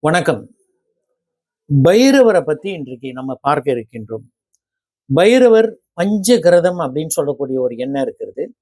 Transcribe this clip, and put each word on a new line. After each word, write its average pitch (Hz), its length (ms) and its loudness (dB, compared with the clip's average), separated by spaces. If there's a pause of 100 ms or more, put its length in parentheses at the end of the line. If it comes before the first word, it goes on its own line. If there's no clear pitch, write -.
வணக்கம். 156 440 -2 (1400)
பைரவரை 226 580 4
பத்தி 151 300 -6
இன்றைக்கு 131 420 -12
நம்ம 131 280 -10
பார்க்க 139 320 -2
இருக்கின்றோம். 113 500 -10 (920)
பைரவர் 226 640 4 (260)
பஞ்சகிரதம் 180 800 2
அப்படின்னு 151 280 -6
சொல்லக்கூடிய 139 540 -4
ஒரு 123 140 -4
எண்ணம் 135 260 -6
இருக்கிறது. 117 600 -8